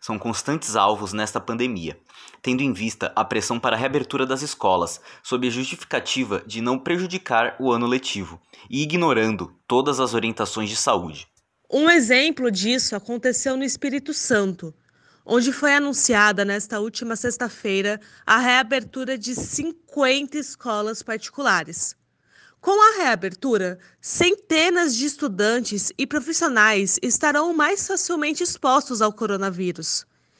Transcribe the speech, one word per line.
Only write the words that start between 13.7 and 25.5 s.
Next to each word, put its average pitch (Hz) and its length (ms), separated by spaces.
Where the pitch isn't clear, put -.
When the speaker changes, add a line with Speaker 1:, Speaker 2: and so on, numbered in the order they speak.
Speaker 2:
Santo, 185 640
onde 240 280
foi 285 220
anunciada 214 680
nesta 208 360
última 226 360
sexta-feira 208 840
a 220 120
reabertura 254 800
de 240 180
cinquenta 285 1040
escolas 220 640
particulares. 208 960
Com 403 200
a 427 220
reabertura, 190 760
centenas 349 920
de 240 120
estudantes 214 920